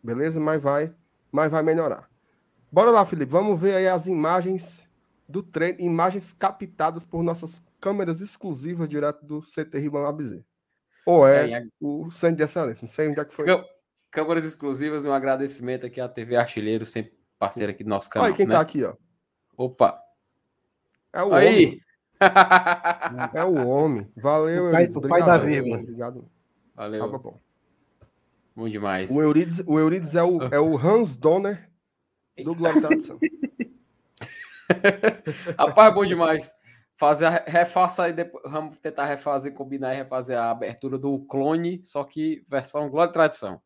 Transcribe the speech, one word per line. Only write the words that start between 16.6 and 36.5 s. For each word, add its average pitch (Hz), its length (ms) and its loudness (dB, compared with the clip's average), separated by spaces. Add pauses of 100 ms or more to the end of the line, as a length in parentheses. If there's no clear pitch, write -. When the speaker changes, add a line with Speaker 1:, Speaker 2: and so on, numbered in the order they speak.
Speaker 2:
sempre 110 300 -10 (240)
parceira 101 320 -4
aqui 101 140 -14
do 107 60 -8
nosso 98 200 -4
canal, 233 160 0
Speaker 1:
Olha 190 100 0
quem 196 100 2
Speaker 2:
né? 185 80 2
Speaker 1:
tá 160 60 6
aqui, 156 220 -4
ó. - 120 -4 (640)
Speaker 2:
Opa. 127 440 0 (1120)
Speaker 1:
É 180 100 -4
o 196 120 2
Speaker 2:
Aí. 190 120 8 (200)
Speaker 1:
homem. - 140 -8 (400)
Speaker 2:
<laughs> 175 1120 4
Speaker 1:
É 160 100 -2
o 151 220 0
homem. 131 500 0
Valeu, 156 520 0
Speaker 3:
O - 40 0
pai, 165 120 6
Speaker 1:
Eurides. 170 120 -2
Speaker 3:
o 143 60 -4
pai 165 200 2
da 170 140 8
Speaker 1:
Obrigado, 143 80 4
Speaker 3:
vírgula. 127 360 -2
Speaker 1:
obrigado. 120 500 -14 (440)
Speaker 2:
Valeu. 107 260 -10
Speaker 1:
Tava 107 180 -8
bom. 110 220 -18 (1160)
Speaker 2:
Bom 113 120 -8
demais. 98 420 -4
Speaker 1:
O 147 120 0
Eurides, 170 440 2
o 151 120 4
Eurides 160 380 0
é 170 60 4
o, 175 220 0
é 143 140 0
o 156 200 2
Hans 180 360 2
Donner 190 560 0 (680)
do 151 120 -8
Speaker 2:
Eita. 165 40 -6
Speaker 1:
Glória 170 240 -2
e - 40 4
Tradição. 160 360 -10 (1500)
Speaker 2:
<laughs> 185 920 -2
Rapaz, 202 360 8
bom 202 120 0
demais. 165 480 -2 (420)